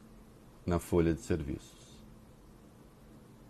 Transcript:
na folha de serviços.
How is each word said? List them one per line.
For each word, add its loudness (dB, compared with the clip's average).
na 2
folha 4
de -4
serviços. -6